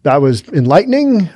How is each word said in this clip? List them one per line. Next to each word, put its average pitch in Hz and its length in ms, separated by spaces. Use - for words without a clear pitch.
that 143 180
was 131 280
enlightening. 208 880